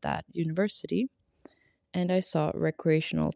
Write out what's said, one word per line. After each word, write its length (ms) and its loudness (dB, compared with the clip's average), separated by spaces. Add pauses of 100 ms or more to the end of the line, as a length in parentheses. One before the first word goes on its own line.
that 300 -2
university, 760 -2 (840)
and 160 0
I 80 4
saw 340 0
recreational 840 0